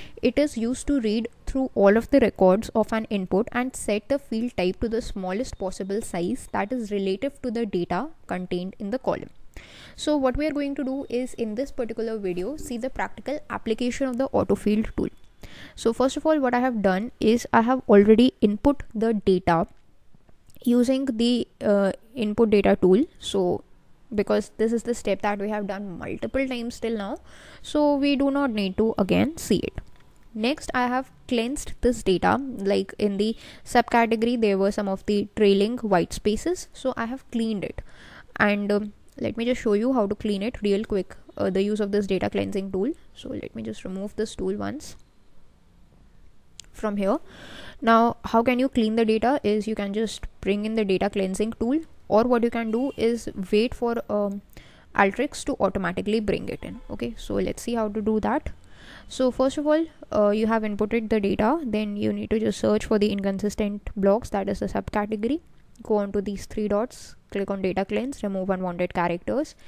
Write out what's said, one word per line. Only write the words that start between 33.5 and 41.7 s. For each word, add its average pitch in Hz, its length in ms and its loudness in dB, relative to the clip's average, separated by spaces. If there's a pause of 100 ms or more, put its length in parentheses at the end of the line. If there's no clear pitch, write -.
subcategory, 233 720 2
there 202 180 2
were 196 140 2
some 202 160 -4
of 190 180 -4
the 202 300 0
trailing 208 420 4
white 190 360 2
spaces, 220 580 -2
so 254 240 -4
I 226 100 -4
have 254 260 -10
cleaned 220 320 -2
it. - 180 -10 (540)
And, 202 360 2
um, 208 220 0 (240)
let 220 200 -4
me 233 80 -2
just 247 160 -2
show 214 120 2
you 233 200 2
how 214 140 2
to 208 80 -2
clean 202 280 -2
it 240 180 -6
real 202 220 2
quick, 190 320 -4 (220)
uh, 202 120 0
the 190 140 2
use 208 160 0